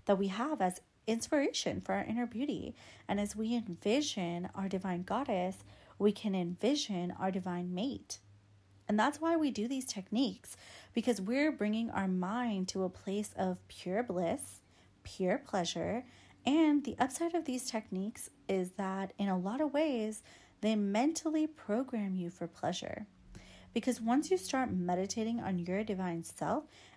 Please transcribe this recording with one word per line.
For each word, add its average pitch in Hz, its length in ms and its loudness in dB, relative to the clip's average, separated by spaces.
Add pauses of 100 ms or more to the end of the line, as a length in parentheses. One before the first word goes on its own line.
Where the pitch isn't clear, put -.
that 202 140 6
we 196 100 2
have 240 340 -2
as 180 180 2 (280)
inspiration 233 720 0
for 190 140 -2
our 196 100 0
inner 233 220 -2
beauty. 240 500 -4 (320)
And 202 100 0
as 202 160 -2
we 220 200 0
envision 196 1000 0
our 196 140 -2
divine 185 340 -2
goddess, 190 640 -2 (340)
we 202 140 6
can 202 220 -2
envision 180 800 0
our 190 180 -2
divine 180 420 -2
mate. 220 460 -4 (680)
And 208 120 2
that's 285 220 2
why 330 160 2
we 311 140 2
do 214 160 -2
these 262 200 -4
techniques, 202 720 -2 (360)
because 226 280 2
we're 269 300 2
bringing 220 400 0
our 190 180 0
mind 190 600 0
to 190 140 -2
a 185 80 0
place 202 440 -4
of 185 340 -2
pure 190 340 -2
bliss, 185 580 -2 (440)
pure 185 340 0
pleasure. 180 640 -2 (400)
And 294 400 6
the 208 140 -4
upside 330 360 0
of 330 120 -2
these 254 240 -2
techniques 214 580 -4 (180)
is 185 260 0
that 190 440 -4
in 202 120 0
a 185 100 2
lot 208 220 -2
of 294 120 0
ways, 240 500 0 (380)
they 220 160 4
mentally 302 720 2
program 220 680 -2
you 175 160 -2
for 175 160 -8
pleasure. - 600 -4 (640)
Because 240 280 0
once 240 300 4
you 370 60 6
start 262 340 0
meditating 196 680 0
on 185 200 0
your 185 220 0
divine 180 420 -2
self, 214 420 -2 (300)